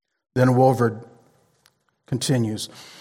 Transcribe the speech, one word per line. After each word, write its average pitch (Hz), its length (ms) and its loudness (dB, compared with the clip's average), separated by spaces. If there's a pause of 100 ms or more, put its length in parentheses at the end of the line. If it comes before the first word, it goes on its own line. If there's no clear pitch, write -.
(360)
Then 127 140 4
Walvoord 123 560 2 (1000)
continues, 113 640 -4 (320)